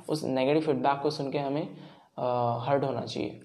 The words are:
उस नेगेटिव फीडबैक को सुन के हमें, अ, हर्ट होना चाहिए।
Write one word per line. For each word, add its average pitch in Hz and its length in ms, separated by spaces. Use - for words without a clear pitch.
उस 156 140
नेगेटिव 131 380
फीडबैक 139 400
को 151 80
सुन 139 220
के 143 80
हमें, 143 280
अ, 123 400
हर्ट 139 140
होना 127 180
चाहिए। - 440